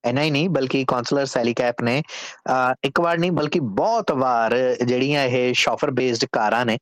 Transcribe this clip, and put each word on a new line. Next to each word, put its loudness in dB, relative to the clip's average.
ਇੰਨਾ 0
ਹੀ 2
ਨਹੀਂ, 2
ਬਲਕਿ 0
ਕਾਉਂਸਲਰ 0
ਸੈਲੀ 0
ਕੈਪ -2
ਨੇ, 0
ਅਹ, 2
ਇੱਕ -4
ਵਾਰ 2
ਨਹੀਂ 0
ਬਲਕਿ 0
ਬਹੁਤ 0
ਵਾਰ 2
ਜਿਹੜੀਆਂ 0
ਇਹ 2
ਸ਼ੋਫਰ 0
ਬੇਸਡ 0
ਕਾਰਾਂ 2
ਨੇ 0